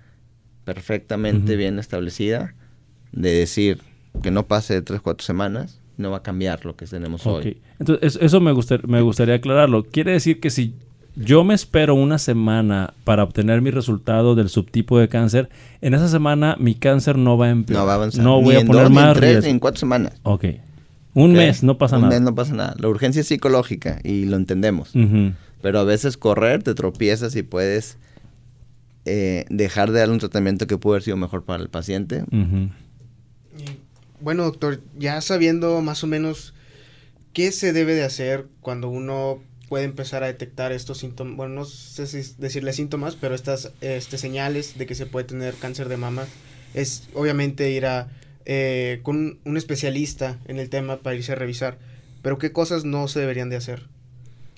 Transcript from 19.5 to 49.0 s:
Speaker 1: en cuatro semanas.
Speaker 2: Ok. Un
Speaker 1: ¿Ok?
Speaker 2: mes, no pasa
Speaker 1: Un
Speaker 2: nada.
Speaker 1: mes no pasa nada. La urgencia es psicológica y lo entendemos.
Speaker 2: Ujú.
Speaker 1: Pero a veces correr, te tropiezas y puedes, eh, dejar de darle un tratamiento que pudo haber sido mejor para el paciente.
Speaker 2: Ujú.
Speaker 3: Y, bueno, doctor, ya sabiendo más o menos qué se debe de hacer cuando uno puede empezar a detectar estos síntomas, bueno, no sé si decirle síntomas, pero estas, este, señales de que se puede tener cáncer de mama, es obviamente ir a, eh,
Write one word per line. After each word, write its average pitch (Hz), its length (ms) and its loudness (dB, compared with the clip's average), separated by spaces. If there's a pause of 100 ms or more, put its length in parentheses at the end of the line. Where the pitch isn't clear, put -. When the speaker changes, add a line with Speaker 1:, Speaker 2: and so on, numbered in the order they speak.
Speaker 1:
en 123 80 4
cuatro 131 220 0
semanas. 123 320 0 (100)
Speaker 2:
Ok. 101 220 0 (720)
Un 156 180 8
Speaker 1:
¿Ok? 170 60 8
Speaker 2:
mes, 160 260 4
no 131 140 4
pasa 131 180 2
Speaker 1:
Un 120 60 4
Speaker 2:
nada. 127 120 6
Speaker 1:
mes 120 80 4
no 123 120 2
pasa 127 200 -2
nada. 104 240 -4
La - 100 -4
urgencia 135 340 0
es 143 40 -6
psicológica 123 800 0
y 98 220 -2
lo 98 100 0
entendemos. 95 580 -2
Speaker 2:
Ujú. 104 380 4 (300)
Speaker 1:
Pero 98 180 0
a 98 40 2
veces 107 320 0
correr, 110 460 2
te 110 120 -2
tropiezas 110 600 -2
y 107 80 -4
puedes, 98 560 -4 (1080)
eh, 92 460 -4
dejar 104 400 0
de 113 100 2
darle 110 140 2
un 113 60 0
tratamiento 98 480 -2
que 101 100 -2
pudo 104 160 2
haber 98 80 -2
sido 101 140 -6
mejor 90 280 -6
para 87 160 -8
el 85 80 -10
paciente. 95 600 -6
Speaker 2:
Ujú. 95 400 -2 (880)
Speaker 3:
Y, 147 60 -18 (560)
bueno, 165 240 -2
doctor, 147 360 -4 (160)
ya 147 240 -6
sabiendo 170 600 0
más 156 240 -6
o - 20 -6
menos 156 480 -6 (800)
qué 180 180 -2
se 190 220 -4
debe 160 220 0
de 151 100 0
hacer 135 420 -6 (140)
cuando 123 280 -10
uno 135 520 -6 (280)
puede 139 160 -4
empezar 135 380 -10
a 131 40 -4
detectar 127 460 -10
estos 127 260 -12
síntomas, 127 380 -12
bueno, 135 180 -10
no 139 100 -12
sé - 420 -16
si 139 320 -14
decirle 135 340 -8
síntomas, 147 440 -8
pero 131 180 -8
estas, 127 460 -8
este, 135 380 -10
señales 139 600 -8
de 127 80 -10
que 127 80 -12
se 127 120 -12
puede 123 200 -8
tener 127 280 -10
cáncer 131 340 -12
de 127 80 -8
mama, 123 280 -8 (500)
es - 400 -8
obviamente 143 580 -4
ir 131 140 -4
a, 127 220 -6 (380)
eh, 127 560 -4